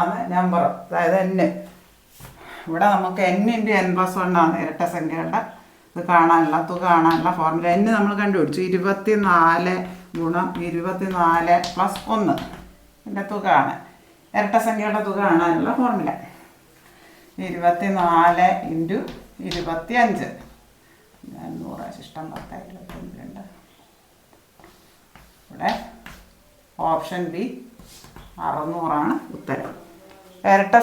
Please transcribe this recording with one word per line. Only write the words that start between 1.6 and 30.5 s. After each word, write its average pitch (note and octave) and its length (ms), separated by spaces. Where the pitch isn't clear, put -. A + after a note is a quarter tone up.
ഇവിടെ E3+ 260
നമുക്ക് F#3 280
n G#3 100
into G#3+ 160
n F#3 120
plus F#3 260
one F#3 200
ആണ് E3 200
ഇരട്ട D3+ 200
സംഖ്യകളുടെ D#3+ 440
ഇത് F3 160
കാണാനുള്ള, E3 480
തുക F3 200
കാണാനുള്ള E3 480
ഫോർമുല. E3 300
n G#3 80
നമ്മൾ G3+ 140
കണ്ടുപിടിച്ചു. F#3 380
ഇരുപത്തിനാല് F#3 1040
ഗുണം F3 300
ഇരുപത്തിനാല് F3 880
പ്ലസ് - 280
ഒന്ന്. G3 220
ഇതിൻ്റെ G3 300
തുക G3+ 120
കാണാൻ, - 240
ഇരട്ട G#3 200
സംഖ്യകളുടെ G#3+ 420
തുക G3+ 100
കാണാനുള്ള E3+ 420
ഫോർമുല. G#3 300
ഇരുപത്തിനാല് F3 1000
into E3 260
ഇരുപത്തിയഞ്ച്. E3+ 800
ഞാൻ - 160
നൂറ്, - 220
ശിഷ്ടം - 360
പത്ത്, - 240
ഇരുപത്തഞ്ച്, F3+ 520
രണ്ട്. G3 220
ഇവിടെ - 220
ഓപ്ഷൻ F3+ 320
ബി G3 100
അറുന്നൂറാണ് E3 680
ഉത്തരം. - 360